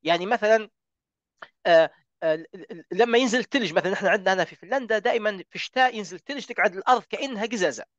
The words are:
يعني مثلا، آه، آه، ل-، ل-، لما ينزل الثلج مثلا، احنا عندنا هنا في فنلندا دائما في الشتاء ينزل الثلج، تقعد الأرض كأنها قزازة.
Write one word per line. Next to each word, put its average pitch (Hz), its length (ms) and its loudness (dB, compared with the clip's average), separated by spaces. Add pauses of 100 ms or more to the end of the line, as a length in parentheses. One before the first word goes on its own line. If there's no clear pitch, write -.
يعني 170 220 0
مثلا، 214 440 2 (960)
آه، 165 260 6 (320)
آه، 160 120 2
ل-، 160 180 -12
ل-، 170 380 -16
لما 233 260 2
ينزل 247 220 2
الثلج 214 340 -4
مثلا، 180 200 0
احنا 190 160 -2
عندنا 190 240 0
هنا 180 120 0
في - 100 -20
فنلندا 220 440 -4
دائما 214 380 -2 (120)
في - 60 -20
الشتاء 254 420 0
ينزل 180 200 -12
الثلج، 285 280 -12
تقعد 180 300 -2
الأرض 226 280 2
كأنها 226 420 -6
قزازة. 180 400 -4 (140)